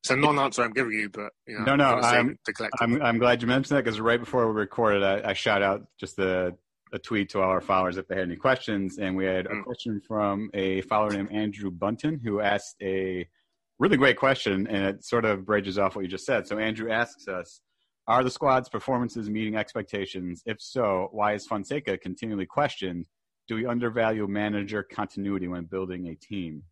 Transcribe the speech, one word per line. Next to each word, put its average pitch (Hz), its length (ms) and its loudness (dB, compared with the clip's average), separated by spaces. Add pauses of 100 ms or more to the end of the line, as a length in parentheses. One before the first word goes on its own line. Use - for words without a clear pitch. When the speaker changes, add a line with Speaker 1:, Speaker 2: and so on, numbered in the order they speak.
Speaker 1:
it's - 80 -8
a 131 60 4
non-answer 139 480 2
I'm 113 100 -2
giving 120 200 -2
you, 107 160 -4
but, 104 240 -10 (120)
you 104 140 -10
know, 101 60 -2
Speaker 2:
No, 139 100 4
no, 139 160 6
Speaker 1:
for 123 100 4
the 120 80 6
sake 120 100 6
Speaker 2:
I'm, 120 100 4
Speaker 1:
of - 80 -8 (100)
the 110 60 -4
collective. - 280 -6
Speaker 2:
I'm, 120 220 2
I'm 117 160 4
glad 120 240 4
you 117 40 0
mentioned 135 300 2
that, 120 80 2
'cause 110 140 -2
right 117 200 4
before 120 320 0
we 107 80 0
recorded, 104 440 2
I, 104 260 2
I 98 40 0
shout 101 280 2
out 98 240 0 (140)
just - 180 -10
a, 92 380 0 (380)
a 104 60 -8
tweet 101 300 -2
to 101 120 -2
all 92 80 2
our 92 100 2
followers 92 380 2
if 95 100 -8
they 92 80 -4
had 95 80 -2
any 87 140 -6
questions, 101 600 -2
and 95 200 -2
we 95 80 0
had 92 200 0
a - 40 -8
Speaker 1:
Mm. 107 160 -6
Speaker 2:
question 113 420 -6
from 104 460 -2
a 95 300 0
follower 107 280 2
named 101 220 -4
Andrew 104 360 -2
Bunton, 113 540 -2
who 104 160 -2
asked 101 420 0
a 95 460 -2 (500)
really 165 200 4
great 127 180 6
question, 107 520 2
and 98 180 0
it 98 180 -2
sort 117 220 0
of 98 200 0
bridges 101 320 0
off 98 200 2
what 98 60 -4
you 90 40 -4
just 92 180 -8
said. 117 220 0
So 104 100 -4
Andrew 110 320 -2
asks 113 380 -2
us, 90 320 -10 (480)
"Are 123 160 6
the 127 80 2
squad's 127 380 2
performances 120 600 -2
meeting 110 280 -2
expectations? 98 880 -6
If 110 160 -6
so, 98 500 0
why 104 220 2
is 101 120 -6
Fonseca 104 520 -4
continually 98 480 -6
questioned? 92 600 -2 (440)
Do 113 60 -4
we 113 100 -2
undervalue 113 600 0
manager 104 560 -2
continuity 98 680 -6
when 87 160 -6
building 90 420 -6
a 80 80 -10
team?" 82 560 -10